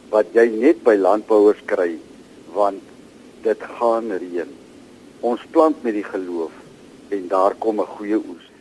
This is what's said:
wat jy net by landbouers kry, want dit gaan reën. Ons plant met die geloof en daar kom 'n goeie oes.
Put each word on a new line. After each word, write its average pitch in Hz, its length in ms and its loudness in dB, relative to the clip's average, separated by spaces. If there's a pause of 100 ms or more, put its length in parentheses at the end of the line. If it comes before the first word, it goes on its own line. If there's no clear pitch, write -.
(100)
wat 107 220 2
jy 117 160 4
net 120 340 2
by 117 140 4
landbouers 104 720 4
kry, 87 320 -2 (540)
want 98 300 -2 (600)
dit 107 160 -2 (200)
gaan 117 320 0
reën. 87 380 -6 (720)
Ons - 200 -4 (100)
plant 156 320 2
met 117 120 -4
die 104 100 -6
geloof 90 480 -8 (560)
en 92 200 -8
daar 95 300 2
kom 107 220 -4
'n 90 60 -2
goeie 104 300 -6
oes. 90 340 -8 (100)